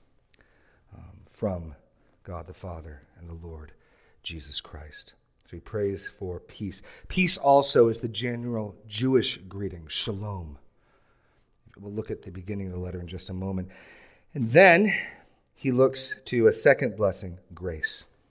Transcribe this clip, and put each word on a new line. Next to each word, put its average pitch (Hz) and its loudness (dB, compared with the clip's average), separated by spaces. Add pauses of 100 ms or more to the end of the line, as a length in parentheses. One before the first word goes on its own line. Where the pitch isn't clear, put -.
(920)
um, - -20 (120)
from 85 -6 (500)
God 87 -12
the 92 -16
Father 80 -14 (180)
and 85 -16
the 82 -14
Lord 78 -16 (500)
Jesus - -8
Christ. - -14 (300)
So - -18
he 82 -14
prays 101 -4
for 90 -10
peace. - -10 (260)
Peace 180 2
also 139 6
is 113 -2
the 117 -4
general 120 -6 (100)
Jewish 117 2
greeting, 90 -10
shalom. 98 -8 (1200)
We'll 101 -14
look 107 -6
at 104 -8
the 98 -16
beginning 95 -8
of 90 -8
the 90 -6
letter 90 -6
in 87 -10
just 90 -8
a 92 -6
moment. 92 -4 (640)
And 120 -2
then 185 8 (600)
he 135 -2
looks 131 2
to 113 6
a - 6
second 131 4
blessing, 92 -2 (160)
grace. 82 0 (260)